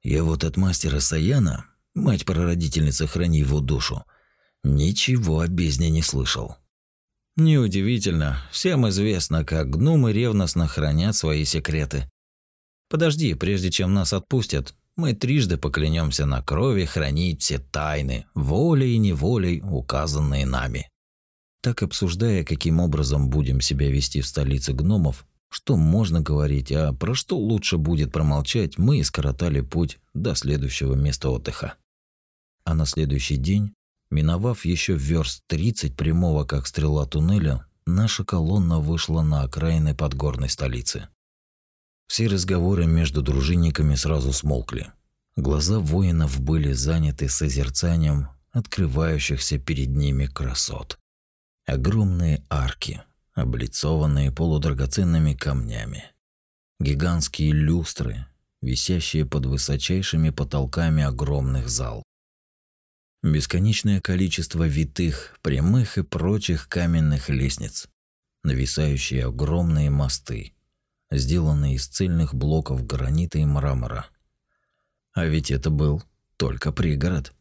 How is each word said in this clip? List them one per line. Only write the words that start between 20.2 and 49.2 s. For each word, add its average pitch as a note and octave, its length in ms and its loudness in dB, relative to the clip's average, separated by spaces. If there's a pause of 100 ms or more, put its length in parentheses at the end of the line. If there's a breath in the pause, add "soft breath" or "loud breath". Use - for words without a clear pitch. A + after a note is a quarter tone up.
нами». B1+ 440 -4 (720)
Так, A#2+ 220 -2
обсуждая, F#2 640 0
каким D#2+ 340 0
образом D2 500 2
будем C2 320 2
себя C#2 280 0
вести C#2 320 0
в C2 60 -4
столице C2+ 460 -2
гномов, D2+ 520 0 (240)
что - 260 -2
можно E2+ 460 4
говорить, D2 500 0
а D2 220 0
про A2 200 -2
что D#3 240 -4
лучше G#2 400 0
будет D2+ 340 0
промолчать, D2+ 680 0
мы B2+ 220 4
и D2+ 40 0
скоротали C#2+ 580 0
путь D#2 380 -2 (140)
до G#3 220 -2
следующего C2+ 580 -2
места C#2 360 0
отдыха. - 440 -6 (920)
А E2 100 0
на D#2 120 2
следующий C#2 520 -2
день, G2+ 360 0 (380)
миновав E2+ 540 0
ещё F2 300 0
вёрст D2+ 520 -2
тридцать E2 480 -2
прямого, D#2+ 500 2
как C#2 220 -4
стрела, D2+ 380 0
туннеля, D2+ 600 0 (200)
наша G2+ 380 0
колонна E2+ 560 2
вышла D#2+ 420 0
на D2+ 200 2
окраины D2+ 540 0
подгорной C2+ 540 -2
столицы. B1 600 -6 (960)
Все A2+ 200 0
разговоры F#2 580 2
между D#2+ 360 4
дружинниками D2 760 2
сразу C#2 360 0
смолкли. - 600 -2 (440)
Глаза D2+ 440 0
воинов D#2+ 600 2
были D2 300 2
заняты C#2+ 580 0
созерцанием C#2+ 1000 0 (220)
открывающихся D2+ 1080 -2